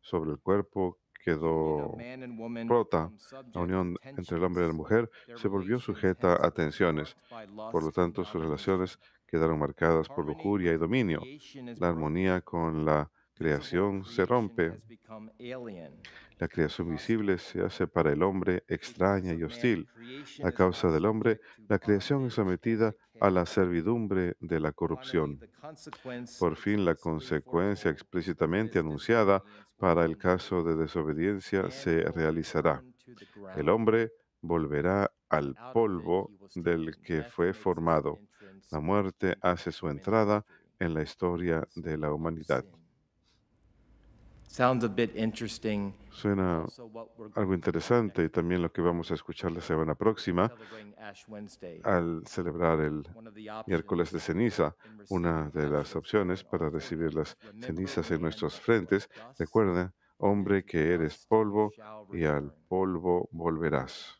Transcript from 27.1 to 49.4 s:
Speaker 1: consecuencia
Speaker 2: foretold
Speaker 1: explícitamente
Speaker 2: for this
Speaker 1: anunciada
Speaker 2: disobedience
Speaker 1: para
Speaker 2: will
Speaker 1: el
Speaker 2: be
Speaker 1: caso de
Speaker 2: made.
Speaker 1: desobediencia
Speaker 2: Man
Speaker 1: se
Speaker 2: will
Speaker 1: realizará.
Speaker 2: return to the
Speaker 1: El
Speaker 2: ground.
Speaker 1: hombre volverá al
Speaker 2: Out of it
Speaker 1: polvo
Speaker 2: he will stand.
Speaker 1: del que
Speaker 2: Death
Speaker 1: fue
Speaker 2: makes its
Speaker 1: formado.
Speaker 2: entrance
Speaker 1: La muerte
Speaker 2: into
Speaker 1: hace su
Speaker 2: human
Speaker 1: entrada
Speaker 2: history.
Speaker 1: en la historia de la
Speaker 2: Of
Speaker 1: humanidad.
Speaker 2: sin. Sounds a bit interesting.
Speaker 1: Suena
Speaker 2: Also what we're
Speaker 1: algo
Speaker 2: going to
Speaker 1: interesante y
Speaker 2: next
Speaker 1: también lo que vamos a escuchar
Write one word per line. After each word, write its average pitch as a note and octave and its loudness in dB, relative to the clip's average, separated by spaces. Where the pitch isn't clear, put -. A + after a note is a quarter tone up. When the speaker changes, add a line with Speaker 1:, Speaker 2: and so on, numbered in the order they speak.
Speaker 1:
consecuencia E2 -2
Speaker 2:
foretold - -2
Speaker 1:
explícitamente F2+ -2
Speaker 2:
for F2+ 2
this - -2
Speaker 1:
anunciada G2 4
Speaker 2:
disobedience - -14
Speaker 1:
para F2 6
Speaker 2:
will E2 4
Speaker 1:
el D#2 -4
Speaker 2:
be - -16
Speaker 1:
caso F2+ 2
de E2 0
Speaker 2:
made. D#2+ 0
Speaker 1:
desobediencia F2 -2
Speaker 2:
Man F2+ -4
Speaker 1:
se - 0
Speaker 2:
will D#2 -2
Speaker 1:
realizará. D#2+ 0
Speaker 2:
return - -8
to - -20
the - -20
Speaker 1:
El D2 0
Speaker 2:
ground. D#2+ 4
Speaker 1:
hombre A2+ 4
volverá E2 2
al D2+ 2
Speaker 2:
Out C2+ -8
of A#2 -18
it C3 -16
Speaker 1:
polvo G2 0
Speaker 2:
he G2+ -20
will G2 -20
stand. E2+ -8
Speaker 1:
del E2 -2
que F2 -6
Speaker 2:
Death D2+ -4
Speaker 1:
fue E2+ 0
Speaker 2:
makes F#2+ -2
its - -18
Speaker 1:
formado. E2 0
Speaker 2:
entrance G2 -20
Speaker 1:
La D#2 -4
muerte F#2+ 0
Speaker 2:
into - -2
Speaker 1:
hace F2 0
su - -12
Speaker 2:
human D2 -4
Speaker 1:
entrada G#2 2
Speaker 2:
history. - -10
Speaker 1:
en E2 -2
la D#2 0
historia E2+ -2
de D#2+ -6
la D2+ -2
Speaker 2:
Of D2+ -2
Speaker 1:
humanidad. D#2+ -2
Speaker 2:
sin. - -20
Sounds B2 2
a - 2
bit G#2 0
interesting. G#2+ -4
Speaker 1:
Suena F#2 0
Speaker 2:
Also - -10
what A2+ -16
we're A2 -14
Speaker 1:
algo G2+ 0
Speaker 2:
going F2+ 2
to - 2
Speaker 1:
interesante F#2+ 2
y - 4
Speaker 2:
next D#2+ -4
Speaker 1:
también F2 2
lo E2+ -2
que F2+ -4
vamos E2+ 0
a - 0
escuchar - -6